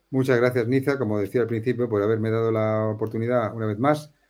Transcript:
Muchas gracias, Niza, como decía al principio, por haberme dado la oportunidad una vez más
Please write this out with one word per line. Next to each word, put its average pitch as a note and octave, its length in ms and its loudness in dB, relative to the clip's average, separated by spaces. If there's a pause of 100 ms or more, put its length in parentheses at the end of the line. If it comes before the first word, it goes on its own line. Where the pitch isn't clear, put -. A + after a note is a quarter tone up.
(100)
Muchas C3 280 2
gracias, B2 280 2
Niza, C3+ 320 0
como G#2+ 220 -2
decía A#2 220 0
al A2 40 -2
principio, A#2 420 -2
por G#2 140 0
haberme A2 280 0
dado A2+ 200 0
la A2 380 0
oportunidad A2 680 -2
una A2 120 -4
vez G#2+ 120 -2
más D3+ 320 0 (200)